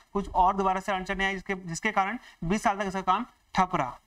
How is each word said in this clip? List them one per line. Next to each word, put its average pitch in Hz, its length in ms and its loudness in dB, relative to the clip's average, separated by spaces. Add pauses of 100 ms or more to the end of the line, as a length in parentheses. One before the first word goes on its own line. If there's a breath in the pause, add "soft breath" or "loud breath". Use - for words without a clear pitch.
(120)
कुछ 196 160 -2
और 185 280 4
दोबारा 190 240 2
से 202 120 -4
अड़चन 185 280 -4
आई, 196 140 0
जिसके, 190 200 -6
जिसके 185 380 -6
कारण 202 260 0 (260 loud breath)
बीस 196 180 0
साल 202 160 2
तक 208 80 -2
इसका 190 140 -4
काम 190 260 2 (280)
ठप 185 200 2
रहा। 135 320 -2